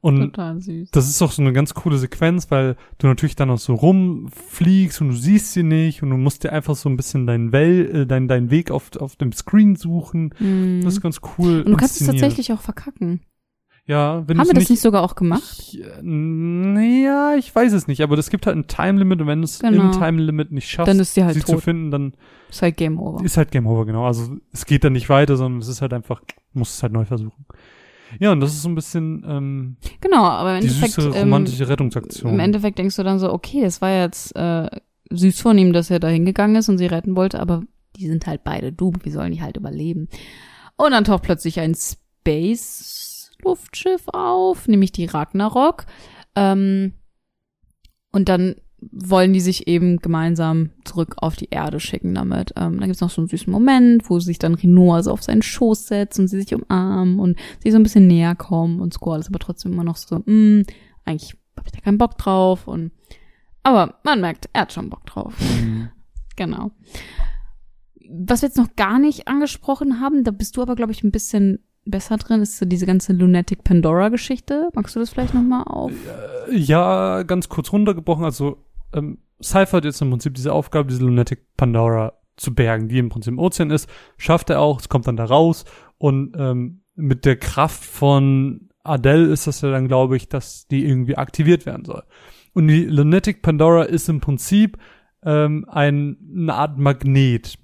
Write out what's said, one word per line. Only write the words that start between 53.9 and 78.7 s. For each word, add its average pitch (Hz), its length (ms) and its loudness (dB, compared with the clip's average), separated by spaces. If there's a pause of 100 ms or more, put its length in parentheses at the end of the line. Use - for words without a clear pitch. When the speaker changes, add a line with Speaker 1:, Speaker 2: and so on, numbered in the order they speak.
Speaker 2:
wo 175 100 2
sich 175 180 -6
dann 165 160 0
Rinoa 175 480 6
so - 100 -2
auf - 100 -4
seinen 214 200 2
Schoß - 440 0
setzt 202 340 -4
und 190 80 2
sie 196 140 -4
sich 196 120 -6
umarmen 185 640 0
und 180 200 0 (240)
sie 220 80 0
so 220 80 8
ein 220 40 8
bisschen 208 240 8
näher 170 280 6
kommen 170 460 -2
und 175 120 -4
Squall 160 280 -6
ist - 80 -10
aber 190 100 -8
trotzdem - 340 -10
immer 175 120 -4
noch 165 120 -4
so, - 280 -8
"Hm, 208 400 6 (400)
eigentlich - 300 -8 (220)
hab - 100 -12
ich - 60 -12
da - 80 -14
keinen 208 180 2
Bock 233 200 0
drauf." 185 500 0
Und, 165 240 -8 (720)
aber 220 320 4 (100)
man 277 160 0
merkt, 170 320 -6
er 220 100 0
hat - 100 -6
schon - 180 -10
Bock - 160 -18
drauf. - 340 -12
Speaker 1:
Mhm. 113 520 -4
Speaker 2:
<laughs> - 60 -20 (380)
Genau. 185 340 -6 (1400)
Was 185 320 -2
wir 285 80 0
jetzt - 80 -2
noch - 180 0
gar 214 220 2
nicht 294 280 0
angesprochen 277 760 -4
haben, 277 220 0
da 226 100 0
bist 202 260 -8
du 247 40 -2
aber, 247 140 -4
glaub 226 140 -4
ich, - 120 -8
ein 202 100 2
bisschen 202 480 0 (260)
besser 208 320 -4
drin, 214 240 0
ist - 160 -4
so 190 80 -2
diese 180 180 -2
ganze 185 300 2
Lunatic 180 500 2
Pandora-Geschichte. 220 1080 0
Magst 208 200 -8
du 226 60 -4
das 233 80 -4
vielleicht 254 240 -6
noch 247 100 2
mal 247 200 0
auf? - 300 -8 (580)
Speaker 1:
Äh, 262 80 -4
ja, 185 640 2
ganz 180 260 -4
kurz - 240 -6
runtergebrochen. 170 540 0
Also, 143 400 -6 (260)